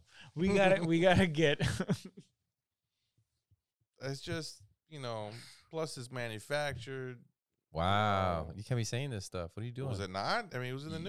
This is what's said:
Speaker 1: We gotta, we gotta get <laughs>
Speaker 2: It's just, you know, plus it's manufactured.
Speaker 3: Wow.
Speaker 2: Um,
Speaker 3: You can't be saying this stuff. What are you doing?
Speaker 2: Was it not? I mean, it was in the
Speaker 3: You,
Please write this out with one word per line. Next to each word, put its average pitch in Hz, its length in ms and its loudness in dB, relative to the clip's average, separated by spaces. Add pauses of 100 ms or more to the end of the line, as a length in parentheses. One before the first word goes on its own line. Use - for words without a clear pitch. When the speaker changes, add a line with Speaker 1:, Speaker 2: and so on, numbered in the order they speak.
(360)
Speaker 1:
We 180 140 2
gotta, 196 340 6
we 165 160 4
gotta 185 280 8
get 147 340 4
<laughs> 135 40 4 (2250)
Speaker 2:
It's 135 180 -6
just, 165 420 -8 (280)
you 156 100 -16
know, 113 300 -6 (400)
plus 160 280 -6
it's 127 140 -10
manufactured. 127 1080 -6 (540)
Speaker 3:
Wow. 92 800 2
Speaker 2:
Um, 87 80 -12
Speaker 3:
You 101 60 -10
can't 123 140 -2
be 117 60 0
saying 123 260 -4
this 104 160 -8
stuff. 87 280 -8
What 104 100 -10
are - 20 -8
you 120 60 -10
doing? 131 180 -8
Speaker 2:
Was 101 120 -4
it 98 80 -6
not? 151 440 -2
I 127 60 -6
mean, 127 100 -6
it 127 40 -6
was 139 120 -8
in 156 60 -10
the 160 80 -6
Speaker 3:
You, 165 100 -8